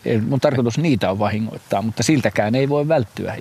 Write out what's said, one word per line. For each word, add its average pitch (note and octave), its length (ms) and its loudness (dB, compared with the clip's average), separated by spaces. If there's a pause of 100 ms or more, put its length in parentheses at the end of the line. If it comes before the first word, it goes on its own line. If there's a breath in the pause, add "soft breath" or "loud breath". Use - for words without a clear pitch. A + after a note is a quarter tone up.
(280)
mun C3+ 120 0
tarkoitus C3+ 380 0
niitä C3+ 340 2
on G2 80 -2
vahingoittaa, G#2+ 640 -2
mutta A2 220 -2
siltäkään A2 520 2
ei C#3 140 2
voi D3 180 0
välttyä, A#2 540 -2